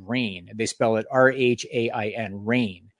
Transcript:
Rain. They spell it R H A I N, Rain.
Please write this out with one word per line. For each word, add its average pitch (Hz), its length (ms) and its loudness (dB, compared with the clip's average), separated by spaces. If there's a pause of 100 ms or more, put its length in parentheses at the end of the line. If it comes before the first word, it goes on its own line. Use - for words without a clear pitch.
Rain. 98 520 -6
They 110 120 -2
spell 113 320 0
it 107 120 -2
R 131 220 6
H 123 400 0
A 117 200 0
I 110 180 -4
N, 101 340 -8
Rain. 104 460 -2 (100)